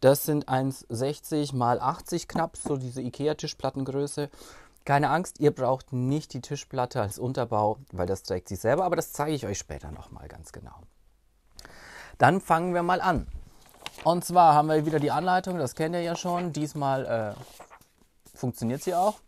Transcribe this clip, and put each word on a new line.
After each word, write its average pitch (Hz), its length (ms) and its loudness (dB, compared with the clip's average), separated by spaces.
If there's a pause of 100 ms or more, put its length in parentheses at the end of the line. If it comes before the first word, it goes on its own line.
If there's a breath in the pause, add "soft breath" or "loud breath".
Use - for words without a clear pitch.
Das 135 240 6
sind 151 240 0
eins 131 400 -2
sechzig 139 640 -2
mal 123 260 2
achtzig 160 480 -4
knapp, - 300 -4
so - 200 -4
diese 127 240 -8
ikea-Tischplattengröße. 143 1300 -4 (540 loud breath)
Keine 143 260 4
Angst, 170 280 -2
ihr 147 140 4
braucht 131 400 -2
nicht 131 400 -2
die 131 80 -6
Tischplatte 127 600 -6
als 104 200 -4
Unterbau, 117 580 0 (140)
weil 90 160 -2
das 95 160 -2
trägt 92 240 -6
sich 95 100 -6
selber, 139 260 2
aber 180 120 0
das - 160 -4
zeige 151 240 -2
ich 131 100 -6
euch 190 120 -4
später - 340 -12
nochmal - 340 -18
ganz - 240 -18
genau. - 240 -18 (1400 loud breath)
Dann 156 220 6
fangen 175 340 2
wir 175 80 2
mal 175 180 2
an. 175 280 0 (760)
Und 170 220 2
zwar 170 300 8
haben 147 120 6
wir 156 180 4
wieder 156 140 2
die 143 140 2
Anleitung, 180 440 0
das 143 200 -2
kennt 165 180 -2
ihr 175 80 -2
ja 170 140 -2
schon. 175 360 -4
Diesmal, 135 840 -2
äh, - 1000 -20
funktioniert 123 460 -4
sie 180 140 -2
auch. 196 320 2